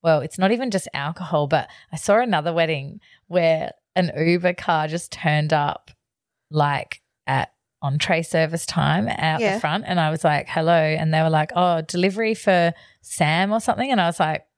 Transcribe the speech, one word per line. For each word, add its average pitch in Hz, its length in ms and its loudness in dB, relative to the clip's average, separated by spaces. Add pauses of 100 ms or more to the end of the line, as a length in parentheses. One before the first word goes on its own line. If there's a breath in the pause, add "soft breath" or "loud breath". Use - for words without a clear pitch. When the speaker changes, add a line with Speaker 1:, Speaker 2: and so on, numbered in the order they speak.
Speaker 1:
well, 160 200 4
it's 147 180 -10
not 190 120 2
even 240 200 -2
just 196 220 -2
alcohol, 151 540 -2
but 143 220 0 (220 loud breath)
I 160 60 -10
saw 202 220 2
another 175 320 0
wedding 160 480 -2 (280 soft breath)
where 165 440 2 (240)
an 180 220 2
Uber 175 380 2
car 156 320 0
just 160 240 -8
turned 151 420 0
up, - 380 -2 (580)
like, 143 520 -2 (260)
at 135 240 -2 (300)
entree 151 420 -2
service 160 420 -2
time 160 420 0
out 160 320 -2
Speaker 2:
Yeah. 202 160 0
Speaker 1:
the 226 40 -4
front, 175 280 -4
and 180 120 0
I 156 100 2
was 156 140 -4
like, 147 260 0
"Hello," 165 240 2
and 160 400 2
they 156 80 2
were 160 80 2
like, 156 260 2
"Oh, 175 260 2
delivery 196 520 -2
for 175 400 2 (280 soft breath)
Sam 165 520 0
or 226 60 0
something," 247 320 -2
and 226 100 2
I 170 60 2
was 170 120 -2
like 156 260 0 (120)